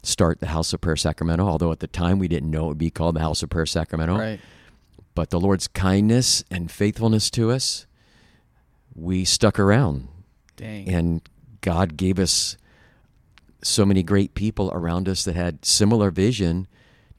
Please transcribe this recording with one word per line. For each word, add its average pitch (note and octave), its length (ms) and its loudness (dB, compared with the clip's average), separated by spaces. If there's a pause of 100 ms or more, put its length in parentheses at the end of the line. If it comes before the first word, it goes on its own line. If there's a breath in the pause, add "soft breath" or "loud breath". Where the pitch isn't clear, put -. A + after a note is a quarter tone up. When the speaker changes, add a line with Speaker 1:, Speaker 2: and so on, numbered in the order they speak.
Speaker 1:
start - 380 0
the D#2 60 -6
House D#2+ 260 -4
of - 80 -6
Prayer D#2+ 160 0
Sacramento," E2 500 0
although E2+ 260 0
at D#2 80 -8
the F2+ 60 -6
time F2+ 320 0
we F#2 80 0
didn't D#2+ 240 -2
know D#2 140 -2
it D#2+ 40 -2
would D2+ 100 -6
be E2 120 0
called E2 260 0
the D#2+ 40 -2
House D#2 220 -2
of D#2 80 -8
Prayer D#2+ 160 0
Sacramento. E2 520 -2
Speaker 2:
Right. A2 220 -6 (760 loud breath)
Speaker 1:
But E2 160 -2
the F2+ 80 0
Lord's F#2+ 300 2
kindness G#2 840 2
and E2+ 200 -6
faithfulness A2 640 0
to A2+ 180 0
us, - 360 -4 (1080 soft breath)
we F#2 320 -2
stuck - 320 2
around. G2 500 2 (480)
Speaker 2:
Dang. G#2+ 320 -12
Speaker 1:
And E2+ 400 -2 (320)
God E2+ 380 -2
gave F#2 200 0
us - 380 -2 (1040 soft breath)
so - 220 2
many G2 180 4
great G2 320 2
people G#2 380 -2
around F2 360 -2
us F#2 160 -2
that F2 100 -4
had F2 320 -4
similar G#2 440 4
vision F#2 560 0 (520 soft breath)